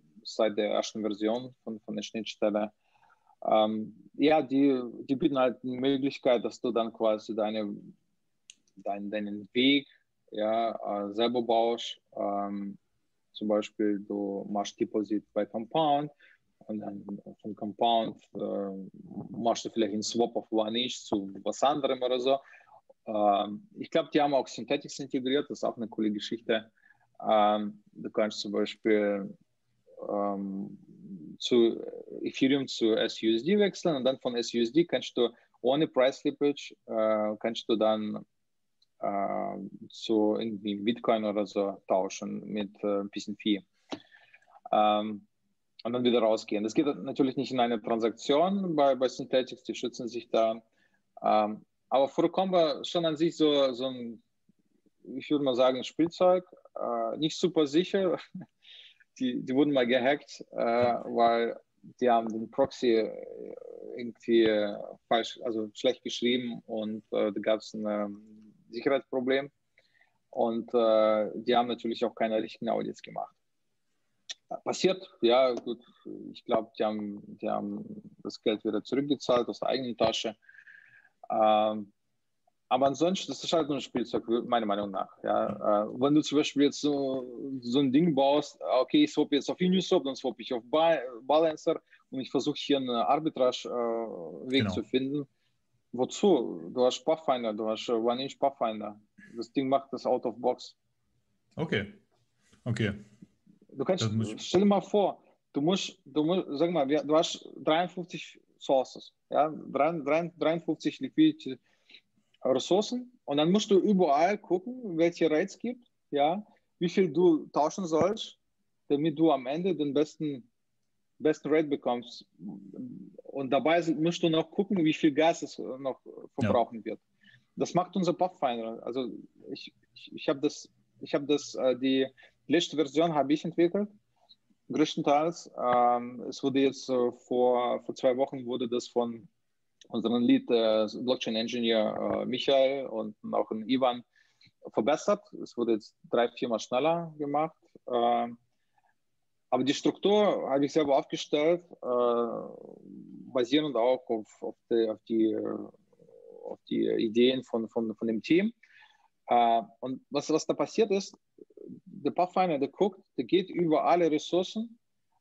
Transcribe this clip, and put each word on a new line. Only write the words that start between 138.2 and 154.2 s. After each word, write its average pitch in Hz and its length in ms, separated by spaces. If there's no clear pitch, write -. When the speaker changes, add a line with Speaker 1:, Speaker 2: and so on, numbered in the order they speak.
Speaker 1:
wurde 123 220
das 120 200
von 117 400
unseren 120 340
Lead, 131 280
äh, 110 360
Blockchain 123 340
Engineer, 110 880
äh, - 20
Michael 135 640
und 110 280
auch 107 180
in 110 180
Ivan 123 340
verbessert. 196 480
Es - 140
wurde 117 160
jetzt - 220
drei, 120 200
viermal 117 300
schneller 160 580
gemacht. 147 380
Ähm, 120 460
aber 131 140
die 135 100
Struktur 180 760
habe 139 160
ich 135 80
selber 143 240
aufgestellt, 156 760
äh, 120 560
basierend 131 440
auch 127 320
auf, 110 340